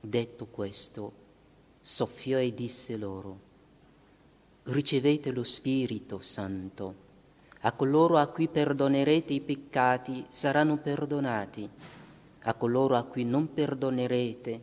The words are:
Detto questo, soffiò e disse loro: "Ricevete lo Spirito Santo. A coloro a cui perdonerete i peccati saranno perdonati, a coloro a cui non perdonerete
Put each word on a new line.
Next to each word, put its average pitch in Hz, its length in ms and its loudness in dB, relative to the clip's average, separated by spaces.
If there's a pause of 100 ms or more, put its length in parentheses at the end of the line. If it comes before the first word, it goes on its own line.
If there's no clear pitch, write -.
Detto 113 440 -4
questo, 101 680 -8 (680)
soffiò - 560 -2
e 123 160 0
disse 117 420 -4
loro: 95 440 -10 (1200)
"Ricevete 143 680 0
lo 123 120 -4
Spirito 123 800 0
Santo. 95 840 -4 (540)
A 117 120 2
coloro 156 440 6
a 143 100 6
cui 160 200 -2
perdonerete 143 840 2
i 139 80 -2
peccati 127 880 0
saranno 147 480 4
perdonati, 135 920 -4 (720)
a 113 100 0
coloro 127 420 2
a 120 80 2
cui 123 220 -4
non 143 280 0
perdonerete 123 1080 -2